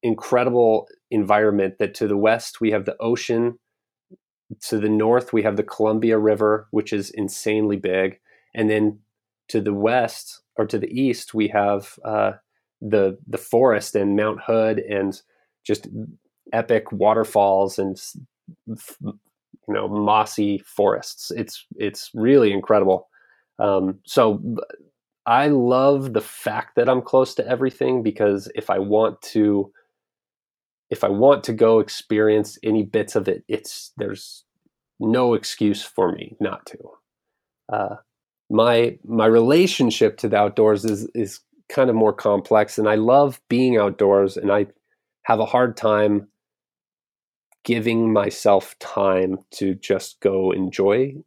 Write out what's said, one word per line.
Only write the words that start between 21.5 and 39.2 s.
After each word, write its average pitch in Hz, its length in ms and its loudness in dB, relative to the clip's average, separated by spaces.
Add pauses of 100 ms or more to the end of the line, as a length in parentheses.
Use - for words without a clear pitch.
it's 101 380 -8
really 117 400 4
incredible. 95 560 2 (500)
Um, 95 460 0
so 110 300 2
b-, 107 260 -8 (640)
I 131 240 2
love 135 640 2
the 107 80 0
fact - 560 -8
that 120 100 2
I'm 127 140 2
close 131 340 0
to - 100 -4
everything, 127 560 -2
because 104 540 -2
if - 140 -10
I 98 100 0
want 104 420 0 (120)
to, 101 400 0 (1160)
if - 140 -4
I 104 60 0
want 123 340 4
to 120 100 -6
go 113 240 4
experience 107 840 0
any 110 180 0
bits 104 340 -4
of 107 120 -2
it, 90 200 -4
it's, - 500 -10
there's 101 460 -12 (560)
no 120 360 2
excuse - 480 -2
for 90 280 -2
me - 280 -12
not 95 260 -6
to. - 140 -20 (920)
Uh, 104 240 -4 (540)
my, 117 540 2
my 110 240 0